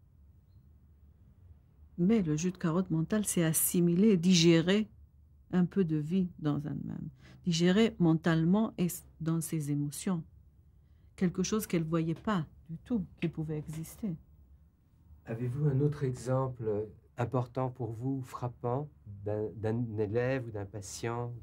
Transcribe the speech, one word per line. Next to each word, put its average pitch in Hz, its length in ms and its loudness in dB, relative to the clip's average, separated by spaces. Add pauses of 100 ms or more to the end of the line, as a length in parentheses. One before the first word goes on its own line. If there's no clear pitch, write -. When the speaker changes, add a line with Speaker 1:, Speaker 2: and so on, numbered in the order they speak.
(2000)
Speaker 1:
Mais 202 240 4
le 151 140 0
jus 175 160 -2
de - 60 -10
carotte 180 320 0
mental, 160 360 0
c'est 175 180 0
assimiler, 175 720 4
digérer 175 720 6 (600)
un 180 120 4
peu 185 220 0
de 156 100 -2
vie 170 340 0 (100)
dans 147 280 -2
un 139 160 -6
même. - 240 -8 (380)
Digérer 180 540 4
mentalement 170 800 4
et 180 80 2
s-, - 200 -4 (160)
dans 165 180 0
ses 156 320 -4
émotions. 147 520 -2 (920)
Quelque 185 280 0
chose 214 240 -2
qu'elle 170 160 0
ne 156 60 -4
voyait 160 260 0
pas 180 300 -2 (240)
du 165 100 -10
tout, 214 260 -4 (160)
qui 170 80 0
pouvait 156 300 -6
exister. 160 560 -8 (1080)
Speaker 2:
Avez-vous 123 420 -2
un 131 120 2
autre 147 240 0
exemple 127 680 -2 (480)
important 127 520 -2
pour 123 240 -6
vous, 131 300 -4
frappant, 123 640 -6 (340)
d'un, 107 320 -2
d'un 113 300 -2 (140)
élève 120 480 0
ou 113 40 -12
d'un 101 140 -8
patient, 117 640 -8 (120)